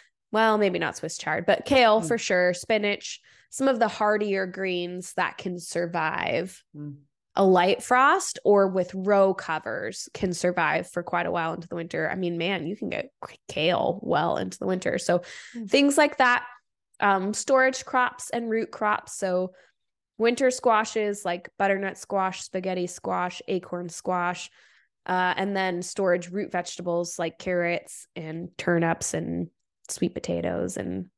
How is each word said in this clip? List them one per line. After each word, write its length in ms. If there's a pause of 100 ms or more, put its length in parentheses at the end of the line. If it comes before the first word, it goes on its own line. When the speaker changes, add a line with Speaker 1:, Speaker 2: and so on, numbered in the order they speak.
(300)
Speaker 1:
well, 280
maybe 200
not 200
Swiss 180
chard, 300
but 180
kale 380
Speaker 2:
Mm. 60
Speaker 1:
for 100
sure, 340
spinach, 680 (300)
some 180
of 120
the 100
hardier 580
greens 680
that 240
can 200
survive 1040 (140)
Speaker 2:
Mm. 200 (400)
Speaker 1:
a 80
light 360
frost 640
or 220
with 260
row 400
covers 800
can 220
survive 560
for 140
quite 220
a 40
while 240
into 140
the 80
winter. 340
I 60
mean, 220
man, 280
you 100
can 140
get 200 (160)
k-, 100 (120)
kale 540
well 340
into 220
the 80
winter. 320
So 240 (340)
Speaker 2:
Mm. 140
Speaker 1:
things 260
like 220
that, 260 (540)
um, 340
storage 520
crops 460
and 200
root 220
crops. 440
So 380 (640)
winter 320
squashes 760
like 320
butternut 420
squash, 440
spaghetti 460
squash, 580
acorn 440
squash, 600 (560)
uh, 300
and 200
then 260
storage 480
root 200
vegetables 640
like 220
carrots 760
and 320 (100)
turnips 560
and 340 (400)
sweet 260
potatoes 600
and 300 (120)